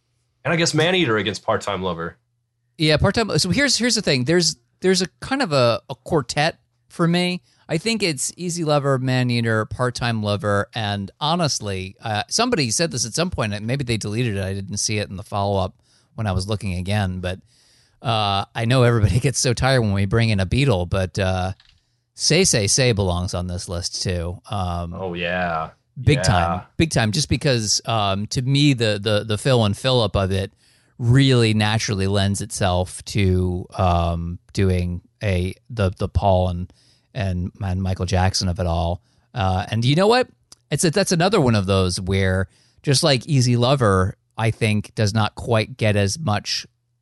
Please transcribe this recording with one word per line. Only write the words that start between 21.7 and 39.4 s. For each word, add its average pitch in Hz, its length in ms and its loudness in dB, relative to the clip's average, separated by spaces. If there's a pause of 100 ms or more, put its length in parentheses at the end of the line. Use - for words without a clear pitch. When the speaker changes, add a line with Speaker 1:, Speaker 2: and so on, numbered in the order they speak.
Speaker 2:
Say 175 300 2
Say 113 220 2
Say 123 260 2
belongs 92 420 0
on 90 120 -4
this 90 220 -8
list - 340 -6
too. 87 380 -4 (100)
Um, 87 440 -4
Speaker 1:
Oh, 90 200 -8
yeah. 87 560 -4 (300)
Speaker 2:
big 135 180 4
Speaker 1:
Yeah. 135 40 -2
Speaker 2:
time, 85 400 0 (140)
big 165 140 0
time. 113 220 0
Just 143 160 -2
because, 120 580 0
um, 101 420 0
to 139 140 -4
me, 139 320 4
the, 110 260 0
the, 104 240 0
the 107 140 -2
Phil 123 260 2
and 104 120 2
Philip 123 400 0
of 95 160 2
it 98 200 -2 (460)
really 123 560 4
naturally 107 540 0
lends 98 340 0
itself 92 640 -2
to, 92 600 0 (120)
um, 85 600 0 (140)
doing 90 500 0 (200)
a, 92 320 -2 (160)
the, 107 280 0
the 98 100 -4
Paul 92 400 2
and, 87 240 -6 (420)
and, 92 360 -4 (120)
and 95 200 -2
Michael 92 240 -2
Jackson 92 420 0
of 85 120 -2
it 87 60 -2
all. 85 360 -2 (320)
Uh, 92 360 0